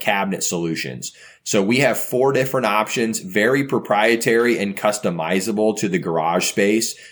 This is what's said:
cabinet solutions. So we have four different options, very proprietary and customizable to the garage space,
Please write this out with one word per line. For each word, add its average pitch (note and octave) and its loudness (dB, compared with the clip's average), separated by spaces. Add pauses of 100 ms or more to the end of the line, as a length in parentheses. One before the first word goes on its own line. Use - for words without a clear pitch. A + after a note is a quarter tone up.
cabinet G2 -2
solutions. D#2+ -6 (320)
So G2+ 2
we A#2 2
have B2+ 2
four C3 0
different C3 0
options, G#2+ 0
very G#2+ 2
proprietary A#2 2
and G2+ -4
customizable G2+ 0
to G#2+ -2
the F2+ 0
garage E2+ 0
space, G#2+ 0 (160)